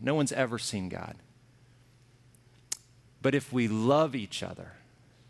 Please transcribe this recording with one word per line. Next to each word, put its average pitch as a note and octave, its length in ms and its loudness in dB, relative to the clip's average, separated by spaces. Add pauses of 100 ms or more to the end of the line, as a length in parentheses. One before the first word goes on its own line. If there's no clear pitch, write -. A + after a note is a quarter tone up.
No C3 140 0
one's D3 160 2
ever A#2+ 260 0
seen F#2 320 -4
God. F2 260 -8 (2000)
But C3+ 140 2
if C3+ 180 -2
we A#2+ 140 4
love B2+ 480 4
each G#2+ 260 -6
other," F2+ 320 -10 (560)